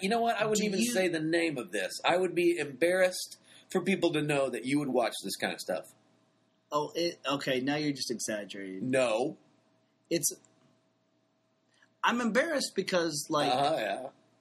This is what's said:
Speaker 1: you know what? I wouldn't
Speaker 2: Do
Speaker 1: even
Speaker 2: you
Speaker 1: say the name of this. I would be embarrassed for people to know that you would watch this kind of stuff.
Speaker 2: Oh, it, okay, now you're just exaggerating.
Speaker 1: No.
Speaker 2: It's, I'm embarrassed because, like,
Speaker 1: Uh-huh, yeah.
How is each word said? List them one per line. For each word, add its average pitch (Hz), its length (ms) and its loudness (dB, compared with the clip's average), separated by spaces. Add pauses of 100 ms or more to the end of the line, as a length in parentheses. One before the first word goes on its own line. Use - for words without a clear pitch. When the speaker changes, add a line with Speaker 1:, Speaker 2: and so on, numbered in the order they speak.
Speaker 1:
you 190 80 0
know 233 120 2
what? 233 140 2
I 208 100 0
wouldn't 214 140 2
Speaker 2:
Do 202 60 0
Speaker 1:
even 196 140 0
Speaker 2:
you 240 120 0
Speaker 1:
say 185 160 2
the 160 120 0
name 160 380 0
of 110 140 -8
this. 95 220 -4 (100)
I 156 140 4
would 180 180 0
be 170 220 4
embarrassed 170 800 0 (340)
for 185 100 0
people 170 320 2
to 151 80 2
know 139 280 2
that 120 160 -6
you 143 140 2
would 143 100 -2
watch 117 240 2 (100)
this 95 140 -6
kind 95 160 -2
of 80 60 -8
stuff. 82 260 -4 (840)
Speaker 2:
Oh, 147 240 -2
it, 170 220 -2 (100)
okay, 139 340 0
now 143 160 0
you're 151 160 0
just 139 180 -6
exaggerating. 101 800 -6
Speaker 1:
No. 127 460 2 (720)
Speaker 2:
It's, 160 220 0 (1700)
I'm 233 180 2
embarrassed 247 540 0
because, 170 540 0
like, 147 220 2
Speaker 1:
Uh-huh, 143 280 2
yeah. 110 280 -4 (340)